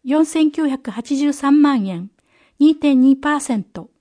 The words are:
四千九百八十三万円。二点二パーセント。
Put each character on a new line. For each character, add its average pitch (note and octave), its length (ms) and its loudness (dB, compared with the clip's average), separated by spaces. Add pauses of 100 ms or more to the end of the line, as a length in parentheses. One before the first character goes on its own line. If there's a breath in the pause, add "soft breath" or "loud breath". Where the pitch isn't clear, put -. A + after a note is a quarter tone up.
四 D4+ 220 0
千 D#4 260 0
九 D#4 160 -4
百 C4 240 -6
八 A#3+ 260 -8
十 C#4+ 160 -2
三 C#4+ 300 2
万 C4 240 0
円。 F3+ 240 -10 (480)
二 D4+ 160 4
点 C#4+ 260 2
二 C4+ 140 4
パ D4 220 -2
ー - 20 -6
セ C4 160 -6
ン G3+ 80 -4
ト。 - 260 -18 (120)